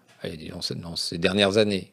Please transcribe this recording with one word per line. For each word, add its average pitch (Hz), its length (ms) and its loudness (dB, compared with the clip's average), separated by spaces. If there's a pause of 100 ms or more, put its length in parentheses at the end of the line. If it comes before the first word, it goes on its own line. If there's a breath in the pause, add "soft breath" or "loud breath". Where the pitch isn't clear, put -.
(220)
allez, 85 140 -10
disons, 80 260 -12
c'est, - 160 -6
dans 82 180 -12
ces - 220 -6
dernières 98 400 4
années, 104 340 2